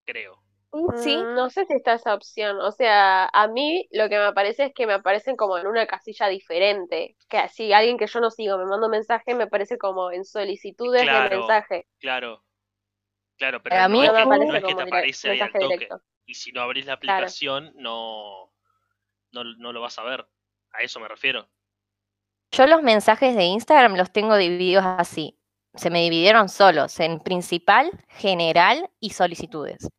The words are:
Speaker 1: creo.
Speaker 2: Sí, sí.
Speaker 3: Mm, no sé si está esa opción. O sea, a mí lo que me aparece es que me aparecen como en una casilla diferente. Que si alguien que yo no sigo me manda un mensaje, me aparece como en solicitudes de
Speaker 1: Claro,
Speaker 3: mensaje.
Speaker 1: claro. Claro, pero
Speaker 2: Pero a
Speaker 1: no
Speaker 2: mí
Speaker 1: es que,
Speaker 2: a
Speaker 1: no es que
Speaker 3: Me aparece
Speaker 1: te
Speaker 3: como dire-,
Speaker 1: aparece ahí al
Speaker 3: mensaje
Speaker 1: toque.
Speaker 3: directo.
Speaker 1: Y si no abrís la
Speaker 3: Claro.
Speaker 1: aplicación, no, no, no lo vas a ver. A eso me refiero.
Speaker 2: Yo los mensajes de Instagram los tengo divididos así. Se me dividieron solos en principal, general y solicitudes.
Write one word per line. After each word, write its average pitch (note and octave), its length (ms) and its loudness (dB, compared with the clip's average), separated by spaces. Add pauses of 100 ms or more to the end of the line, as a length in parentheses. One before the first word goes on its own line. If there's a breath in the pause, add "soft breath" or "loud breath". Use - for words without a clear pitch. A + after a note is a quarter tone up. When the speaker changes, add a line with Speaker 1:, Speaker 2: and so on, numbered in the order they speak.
Speaker 1:
creo. G#3+ 380 -16 (300)
Speaker 2:
Sí, D4+ 60 -8 (160)
sí. A#3+ 340 -4
Speaker 3:
Mm, A#3+ 60 -4
no B3+ 160 0
sé F#4+ 140 -4
si - 100 -4
está A#3+ 200 0
esa A#3 200 -4
opción. G#3 460 -8
O G3+ 100 -2
sea, G3+ 640 4
a G#3+ 140 4
mí D4 440 -2
lo G#3+ 180 0
que G#3 80 -2
me G#3 80 2
aparece G3+ 400 0
es C4+ 80 -8
que A#3 140 -4
me G#3 60 0
aparecen G3+ 420 -2
como G3+ 220 -2
en F3 100 -6
una A3 200 -2
casilla G#3 400 -6
diferente. F#3 880 -2 (140)
Que G#3 200 -2
si G#3+ 240 -4
alguien A3+ 240 4
que G#3+ 100 -2
yo A#3 120 -6
no A#3 120 0
sigo G#3 260 -4
me F#3 80 -4
manda G3+ 220 -2
un A3 40 0
mensaje, A3+ 440 -4
me A#3 100 -2
aparece G3+ 320 -4
como F#3 340 -6
en F#3 140 -10
solicitudes G3+ 840 -2
de C3 100 4
Speaker 1:
Claro, B2+ 80 2
Speaker 3:
mensaje. F#3+ 560 -2 (140)
Speaker 1:
claro. B2 440 -8 (920)
Claro, C3+ 260 -6
pero F#3 160 0
Speaker 2:
Pero F#3 40 4
a F#3 40 4
Speaker 1:
no - 20 4
Speaker 2:
mí A#3+ 160 4
Speaker 1:
es C4 80 4
que, A3 80 4
Speaker 2:
a - 40 6
Speaker 1:
no G#3 180 4
es G3 40 0
que G3+ 60 -2
Speaker 3:
Me G3+ 80 -2
aparece - 0 -
Speaker 1:
te F#3+ 140 -4
Speaker 3:
como - 80 -6
dire-, - 240 -2
Speaker 1:
aparece C3+ 220 -6
ahí B2 120 -2
al D#3 80 -4
Speaker 3:
mensaje - 80 -6
Speaker 1:
toque. A#2+ 360 -4
Speaker 3:
directo. F#2 80 -16 (240)
Speaker 1:
Y B2 100 -20
si - 160 -16
no B2 100 -8
abrís C3 240 -6
la C#3 80 -8 (120)
Speaker 3:
Claro. F#3 300 -2
Speaker 1:
aplicación, C#3+ 400 -8
no, A2 800 -12 (800)
no, B2 120 -12
no A#2 280 -14
lo A#2 80 -10
vas A#2 180 -10
a A2 40 -10
ver. B2 240 -10 (440)
A A2 120 -8
eso B2 160 -10
me A2 100 -14
refiero. A#2 400 -6 (1000)
Speaker 2:
Yo C4 160 6
los D#4+ 160 6
mensajes A3+ 520 2
de F#3+ 100 2
Instagram A3+ 500 4
los F3+ 160 0
tengo G#3+ 260 2
divididos F3+ 480 2
así. F3 540 -4 (340)
Se - 160 -4
me E3+ 140 0
dividieron F3+ 460 4
solos D3+ 500 4
en E3 200 -2
principal, F#3 680 2 (200)
general F#3 880 2
y G3+ 120 -10
solicitudes. - 880 -6